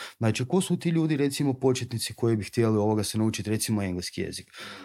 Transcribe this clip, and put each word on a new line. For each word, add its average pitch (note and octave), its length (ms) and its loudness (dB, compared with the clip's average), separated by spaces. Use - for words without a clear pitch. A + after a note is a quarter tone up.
Znači, A#2 280 2
ko F#3 160 2
su F3+ 180 0
ti F3 100 -2
ljudi, D#3+ 280 2
recimo, C#3+ 360 0
početnici B2+ 600 0
koji A2+ 220 2
bi G2+ 80 0
htjeli, A2 340 2
ovoga, G#2+ 260 2
se A2 140 -4
naučiti, G#2+ 320 0
recimo, A2 340 0
engleski F2+ 380 -4
jezik? - 300 -10